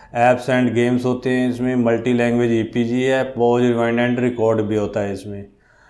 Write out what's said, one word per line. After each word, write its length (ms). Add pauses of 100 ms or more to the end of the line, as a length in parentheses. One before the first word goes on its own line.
(200)
Apps 280
and 240
games 320
होते 260
हैं 200
इसमें, 260
मल्टी 360
लैंग्वेज 400
ईपीजी 500
है, 240
पॉज, 360
rewind 380
and 200
record 420
भी 140
होता 240
है 120
इसमें। 340 (440)